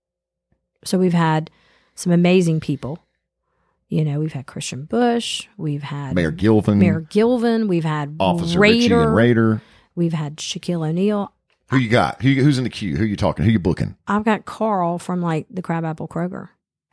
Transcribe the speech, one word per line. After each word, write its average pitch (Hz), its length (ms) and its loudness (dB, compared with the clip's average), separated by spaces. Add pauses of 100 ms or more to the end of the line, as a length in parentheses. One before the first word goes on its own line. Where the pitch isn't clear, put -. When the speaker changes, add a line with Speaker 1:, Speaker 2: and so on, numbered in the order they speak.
(840)
Speaker 1:
So 190 140 0
we've 185 160 2
had 160 360 0 (440)
some - 180 -2
amazing 175 480 4
people 143 380 -6 (880)
you 156 160 -2
know, 147 140 -2
we've 156 140 -4
had 131 140 -12
Christian - 380 -12
Bush. 233 640 -2 (100)
We've 147 260 -6
had 143 320 -8
Speaker 2:
Mayor 85 180 0
Gilvin. 104 460 2
Speaker 1:
Mayor 156 220 4
Gilvin. 226 680 0
We've 170 160 0
had 151 340 -4
Speaker 2:
Officer 175 400 0
Ritchie 233 280 6
and 208 60 4
Speaker 1:
Raider. - 200 4
Speaker 2:
Raider. 113 500 4 (320)
Speaker 1:
We've 170 180 -2
had 156 260 -6
Shaquille 165 500 -6
O'Neal. 196 440 -2 (380)
Speaker 2:
Who 135 80 2
you 123 100 0
got? 101 340 2
Who, 135 120 4
who's 131 240 4
in 131 60 -2
the 113 60 -4
queue? 85 260 -6
Who 95 80 0
you 104 120 -2
talking? 78 280 -2
Who 110 60 4
you 113 80 4
booking? 78 380 -2 (100)
Speaker 1:
I've 208 180 -2
got 214 200 0
Carl 180 540 -2
from, 180 240 -6
like, 165 280 -4
the 180 120 -10
Crabapple 160 460 -6
Kroger, 180 400 -8 (440)